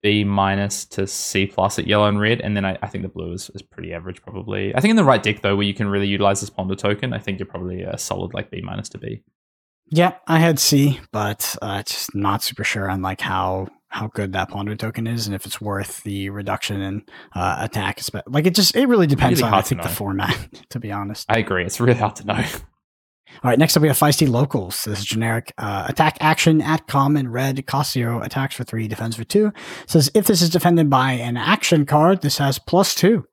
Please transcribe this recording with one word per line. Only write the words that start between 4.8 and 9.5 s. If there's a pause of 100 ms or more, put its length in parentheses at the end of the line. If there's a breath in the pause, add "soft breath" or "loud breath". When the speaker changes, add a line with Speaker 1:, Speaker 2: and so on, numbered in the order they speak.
Speaker 1:
think
in
the
right
deck,
though,
where
you
can
really
utilize
this
Ponder
token,
I
think
you're
probably
a
solid,
like,
B
minus
to
B. (680)